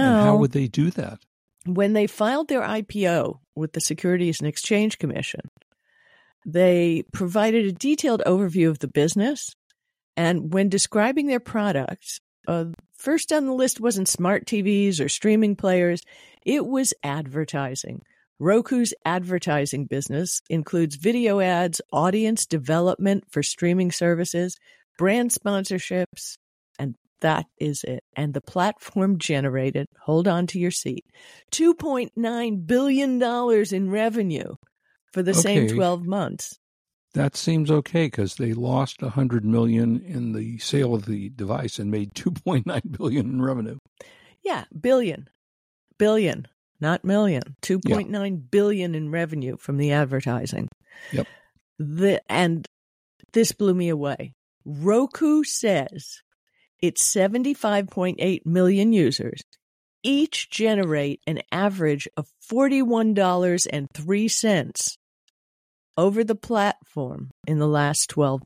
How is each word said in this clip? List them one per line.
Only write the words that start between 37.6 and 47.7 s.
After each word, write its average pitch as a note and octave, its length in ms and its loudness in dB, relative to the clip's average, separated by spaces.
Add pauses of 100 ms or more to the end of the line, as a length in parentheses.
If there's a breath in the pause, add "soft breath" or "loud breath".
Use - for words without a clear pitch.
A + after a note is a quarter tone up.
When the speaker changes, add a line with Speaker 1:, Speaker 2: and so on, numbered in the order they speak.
Speaker 1:
okay D#3 400 2
'cause G2+ 240 -2
they A#2 200 -4
lost B2+ 480 -2
a C3 80 -6
hundred A#2+ 340 0
million A#2 560 2
in A#2+ 320 -8
the A2 260 -8
sale B2+ 380 0
of G2+ 100 -4
the G#2 220 -4
device A#2 500 -6
and G#2 140 -4
made G#2 240 -4
two - 160 -4
point B3+ 340 -2
nine F3 240 -4
billion A#2 400 -2
in C3 120 -2
revenue. B2+ 360 -4 (640 loud breath)
Speaker 2:
Yeah, D4 220 -4 (160)
billion. A#3+ 480 0 (720)
Billion, G#3 500 2 (340)
not D#3+ 220 0
million, G3 420 2
Speaker 1:
Yeah. C#3+ 60 -16 (100)
Speaker 2:
two F#3+ 180 0